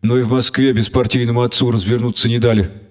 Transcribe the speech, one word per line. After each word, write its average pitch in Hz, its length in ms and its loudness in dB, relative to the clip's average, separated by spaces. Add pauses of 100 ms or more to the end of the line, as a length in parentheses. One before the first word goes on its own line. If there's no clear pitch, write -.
Но 120 160 2
и 127 40 2
в 113 100 0
Москве 131 400 0
беспартийному 117 680 0
отцу 120 280 0
развернуться 117 580 -2
не 117 120 0
дали. 110 280 2 (220)